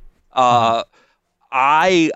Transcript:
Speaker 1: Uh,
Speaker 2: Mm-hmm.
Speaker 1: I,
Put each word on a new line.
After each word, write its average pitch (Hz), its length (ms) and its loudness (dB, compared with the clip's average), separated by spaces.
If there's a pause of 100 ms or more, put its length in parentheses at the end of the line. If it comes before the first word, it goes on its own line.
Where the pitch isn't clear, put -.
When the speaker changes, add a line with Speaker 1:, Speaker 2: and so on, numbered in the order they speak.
(320)
Speaker 1:
Uh, 117 520 0
Speaker 2:
Mm-hmm. - 40 -18 (640)
Speaker 1:
I, 160 600 0